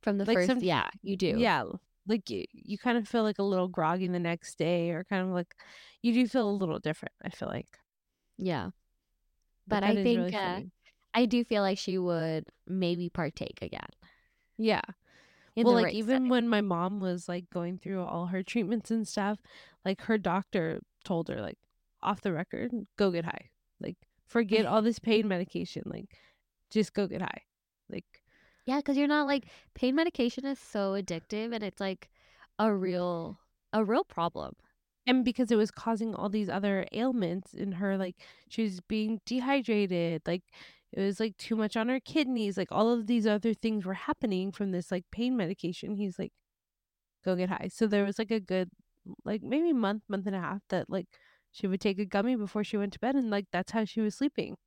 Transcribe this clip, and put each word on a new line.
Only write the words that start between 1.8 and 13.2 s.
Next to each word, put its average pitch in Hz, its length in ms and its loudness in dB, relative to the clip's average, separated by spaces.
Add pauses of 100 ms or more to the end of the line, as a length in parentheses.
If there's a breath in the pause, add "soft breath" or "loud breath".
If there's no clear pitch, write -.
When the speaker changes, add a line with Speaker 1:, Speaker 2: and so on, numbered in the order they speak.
Speaker 2:
like, 208 240 0
y-, 95 220 -4
you - 260 -10
kind 240 200 2
of 208 100 -4
feel, 233 160 2
like, 214 160 0
a 196 40 2
little 185 240 2
groggy 180 400 0
the 180 120 0
next 170 380 -4
day, 170 340 2
or 165 120 -4
kind 190 240 -2
of, - 60 -2
like, 175 200 -4 (480 loud breath)
you 233 120 2
do 247 140 6
feel 233 220 2
a - 20 0
little 180 280 0
different, - 340 -6 (100)
I - 60 -6
feel - 180 -8
like. - 300 -10 (600)
Speaker 1:
Yeah. 180 320 -2 (1000)
Speaker 2:
But 208 120 2
Speaker 1:
But 190 40 0
Speaker 2:
that 208 120 4
Speaker 1:
I - 0 -
Speaker 2:
is 202 160 4
Speaker 1:
think, - 20 6
Speaker 2:
really 180 180 0
Speaker 1:
uh, 190 300 -2
Speaker 2:
funny. 185 100 -14 (420 soft breath)
Speaker 1:
I 240 120 6
do 240 180 2
feel 208 180 2
like 196 160 2
she 185 200 -2
would 160 520 0 (160)
maybe 175 440 0
partake - 520 -6